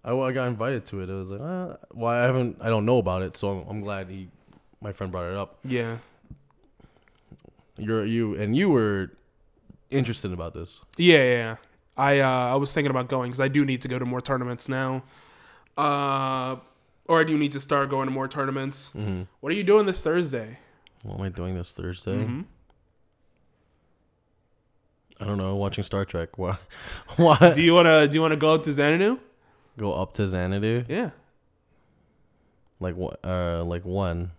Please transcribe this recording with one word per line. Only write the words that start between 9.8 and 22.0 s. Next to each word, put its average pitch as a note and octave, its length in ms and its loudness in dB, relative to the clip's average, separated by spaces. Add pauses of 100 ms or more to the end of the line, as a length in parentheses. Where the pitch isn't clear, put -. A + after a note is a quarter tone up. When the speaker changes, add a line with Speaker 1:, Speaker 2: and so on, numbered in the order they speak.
Speaker 1:
interested A#2 420 -2
about E2 220 -10
this. - 280 -14 (160)
Speaker 2:
Yeah, E3+ 200 8
yeah, C3+ 60 6 (100)
yeah. A2+ 220 -2 (420)
I, C#3 220 4
uh, B2+ 340 2
I - 20 0
was C#3 180 -2
thinking C#3+ 180 0
about B2+ 180 -2
going B2+ 220 -2
'cause B2 100 -8
I C3+ 60 2
do C#3+ 180 2
need B2+ 160 -2
to B2+ 60 -8
go B2+ 120 -4
to B2 60 -4
more B2 160 -4
tournaments B2 480 -4
now. C3 340 -4 (760)
Uh, C3+ 800 -2 (480)
or E3 140 4
I D#3+ 40 6
do D#3 140 2
need C#3+ 160 0
to C#3 60 -6
start C#3 300 0
going C3+ 180 -2
to C3 40 -4
more C3 160 -6
tournaments. C3+ 680 -6
Speaker 1:
Mm-hmm. G2 280 -4 (160)
Speaker 2:
What C#3+ 120 -6
are F3+ 40 0
you G3+ 80 -2
doing G3+ 220 6
this F#3 180 -2
Thursday? C3+ 540 -2 (460)
Speaker 1:
What G2 160 -12
am - 60 -6
I F#2+ 40 -4
doing F#2 260 -6
this F2 180 -8
Thursday? F2+ 500 -8